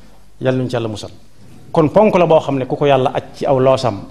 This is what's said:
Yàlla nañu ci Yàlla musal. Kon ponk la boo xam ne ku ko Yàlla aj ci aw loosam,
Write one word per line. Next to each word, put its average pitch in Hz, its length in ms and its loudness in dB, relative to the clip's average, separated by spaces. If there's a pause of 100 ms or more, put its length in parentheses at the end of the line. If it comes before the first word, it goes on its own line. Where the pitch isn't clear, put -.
(420)
Yàlla 127 160 0
nañu 123 120 -4
ci 127 60 -8
Yàlla 113 120 -4
musal. 104 220 -10 (640)
Kon 160 180 2
ponk 196 280 4
la 180 80 4
boo 160 140 4
xam 139 180 -4
ne 127 80 -4
ku 147 100 -6
ko 147 100 -2
Yàlla 131 300 2
aj 139 80 -4 (120)
ci - 100 -8
aw 135 140 0
loosam, 127 520 0